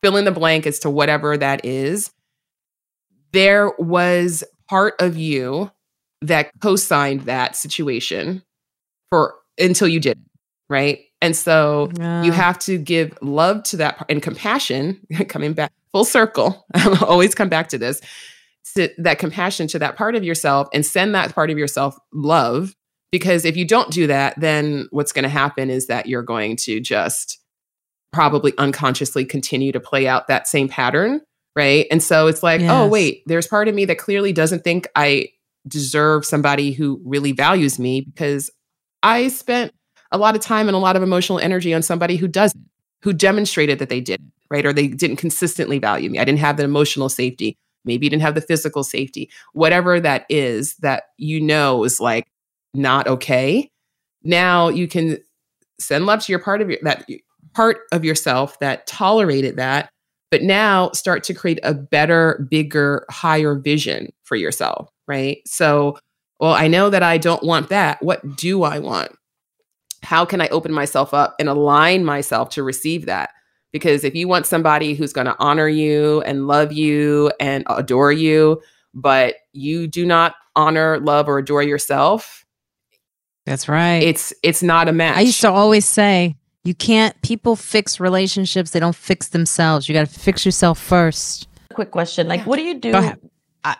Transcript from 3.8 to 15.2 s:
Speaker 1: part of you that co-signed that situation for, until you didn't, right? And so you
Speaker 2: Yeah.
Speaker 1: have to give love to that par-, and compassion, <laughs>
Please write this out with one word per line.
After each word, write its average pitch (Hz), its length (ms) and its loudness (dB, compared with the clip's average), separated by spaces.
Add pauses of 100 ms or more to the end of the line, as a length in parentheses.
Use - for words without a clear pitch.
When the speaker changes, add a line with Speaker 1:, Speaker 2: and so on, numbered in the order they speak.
Speaker 1:
part 196 320 2
of 175 160 0
you 151 540 -4 (520)
that 151 280 0 (100)
co-signed 143 600 0
that 127 340 -4
situation 143 880 -6 (680)
for, 160 240 2 (240)
until 180 300 2
you 165 120 2
didn't, 135 280 -4 (400)
right? 139 320 -2 (220)
And 165 140 0
so 151 580 2
you 170 60 -10 (300)
Speaker 2:
Yeah. - 20 -2
Speaker 1:
have 180 280 2
to 190 180 -4
give 160 420 -2
love 165 440 0
to - 140 -6
that 151 200 -2
par-, - 100 -12
and 147 140 0
compassion, 190 800 -4 (140)
<laughs> 175 140 -4